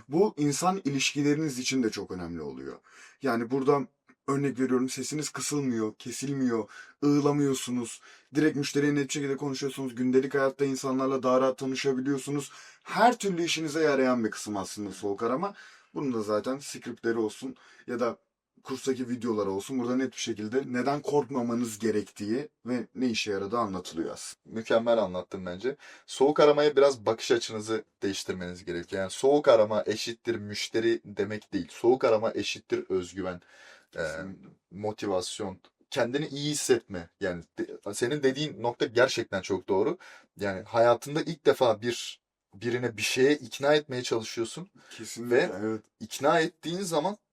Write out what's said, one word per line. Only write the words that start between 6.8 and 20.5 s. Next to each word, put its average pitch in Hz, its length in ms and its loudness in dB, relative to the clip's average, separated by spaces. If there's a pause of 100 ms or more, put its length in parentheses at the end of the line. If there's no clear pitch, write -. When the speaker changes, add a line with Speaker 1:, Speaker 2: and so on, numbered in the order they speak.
Speaker 1:
ığlamıyorsunuz. 139 960 2 (340)
Direkt 151 220 4
müşteriye 143 380 2
net 143 180 0
şekilde 139 240 -2
konuşuyorsunuz. 135 580 -6
Gündelik 127 400 4
hayatta 135 300 2
insanlarla 135 580 0
daha 127 180 4
rahat 131 180 2
tanışabiliyorsunuz. 135 920 -2 (300)
Her 233 360 4
türlü 175 260 -2
işinize 160 380 -2
yarayan 131 420 4
bir 104 60 0
kısım 104 260 -6
aslında 98 340 -6
soğuk 101 320 -4
arama. 156 320 -2 (400)
Bunun 139 200 -2
da 110 80 -2
zaten 107 360 -2
scriptleri 117 600 -4
olsun 120 380 -4 (300)
ya 120 140 -4
da 117 160 -2 (460)
kurstaki 127 460 -4
videolar 113 380 -2
olsun. 98 320 -4
Burada 123 180 -2
net 131 160 -2
bir - 80 -14
şekilde 110 460 -2